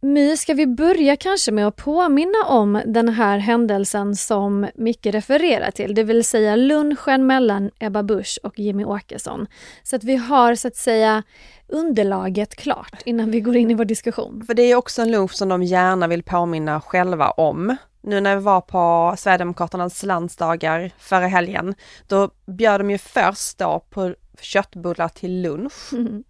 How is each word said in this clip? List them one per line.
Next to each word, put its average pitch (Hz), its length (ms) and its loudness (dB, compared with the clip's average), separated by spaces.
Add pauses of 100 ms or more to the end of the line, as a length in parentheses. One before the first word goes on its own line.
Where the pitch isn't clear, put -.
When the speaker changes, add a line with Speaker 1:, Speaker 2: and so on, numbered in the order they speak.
Speaker 1:
My, 285 340 4
ska - 160 -2
vi 285 140 2
börja 294 480 2
kanske 381 360 -2
med 208 160 2
att 208 80 -4
påminna 330 640 2 (100)
om 214 380 2
den 233 240 2
här 214 280 2
händelsen 202 760 0
som 202 600 0
Micke 226 300 -4
refererar 233 680 0
till, 202 240 -4
det 220 80 2
vill 226 200 2
säga 214 320 2
lunchen 277 720 2
mellan 214 520 0
Ebba 208 240 -4
Busch 196 400 -4
och 208 160 -12
Jimmy 208 260 -4
Åkesson. - 600 -10 (360)
Så - 120 -6
att 208 80 -4
vi 254 120 0
har, 240 400 4
så 233 120 -6
att 240 80 -8
säga, 220 480 2 (440)
underlaget 202 880 -2
klart - 500 -8
innan 226 260 -2
vi 233 100 2
går 240 140 0
in 233 160 4
i - 20 4
vår 226 120 0
diskussion. 220 600 -6
Speaker 2:
För 233 60 -4
det 233 80 4
är 247 140 6
också 247 260 -2
en 226 100 2
lunch 196 220 0
som 196 160 -2
de 180 140 0
gärna 180 440 2
vill 170 160 -2
påminna 160 580 -2
själva 180 480 0
om. 165 460 0 (280)
Nu 202 180 -2
när 196 140 2
vi 196 80 -4
var 196 180 4
på 170 560 2
Sverigedemokraternas 180 880 -2
landsdagar 170 920 -4
förra 180 300 0
helgen, 185 480 -2 (320)
då 196 220 2 (160)
bjöd 202 340 0
de 202 120 -2
ju 202 60 -2
först - 600 -2
då 170 220 -2 (100)
på 185 240 -6 (260)
köttbullar 175 680 -4
till 180 320 -6
lunch. 175 520 -8
Speaker 1:
Mm. 226 360 -6